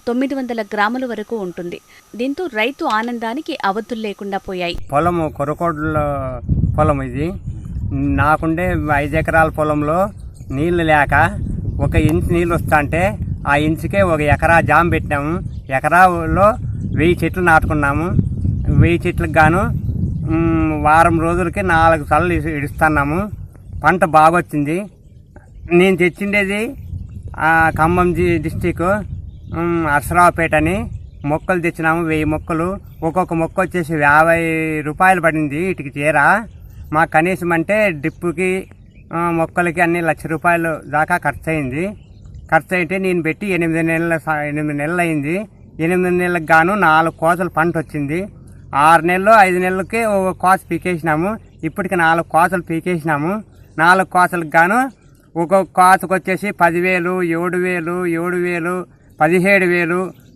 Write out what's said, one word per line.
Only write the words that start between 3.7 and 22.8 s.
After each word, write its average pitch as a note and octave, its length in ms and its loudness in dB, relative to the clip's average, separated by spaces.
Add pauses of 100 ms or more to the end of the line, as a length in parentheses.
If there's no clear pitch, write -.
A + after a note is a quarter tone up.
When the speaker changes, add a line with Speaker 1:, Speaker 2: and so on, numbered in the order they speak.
Speaker 1:
లేకుండా G3+ 380 -8
పోయాయి. F3 380 -6 (160)
Speaker 2:
పొలము E3 360 0
కొరకోడ్ల D3+ 680 -4 (840)
పొలం D3+ 240 2
ఇది. C#3 300 -4 (600)
నాకుండే D3+ 800 0 (200)
ఐదు C#3+ 220 0
ఎకరాల D#3+ 320 2
పొలంలో D3+ 600 0 (420)
నీళ్లు E3+ 320 0
లేక D#3 580 2 (400)
ఒక D3 140 0
ఇంచు E3 380 2
నీళ్ళు E3+ 220 0
వస్తా D3+ 220 0
అంటే E3 420 0 (300)
ఆ C#3+ 80 2
ఇంచుకే D#3+ 460 0
ఒక E3 180 2
ఎకరా D#3 400 2
జామ D#3 300 4
పెట్టినాము. D#3 500 -2 (320)
ఎకరాలో E3+ 840 4 (420)
వెయ్యి E3+ 280 2
చెట్లు F3+ 180 -2
నాటుకున్నాము. D#3 680 2 (680)
వెయ్యి E3 260 4
చెట్లకు E3+ 240 -2
గాను, D#3+ 320 4 (680)
మ్, D#3+ 520 0
వారం E3 360 4
రోజులకి E3+ 420 -2
నాలుగు E3 420 4
తలలు D#3+ 280 0
ఇస్-, D#3 160 -2
ఇడుస్తున్నాము. D3+ 840 0 (540)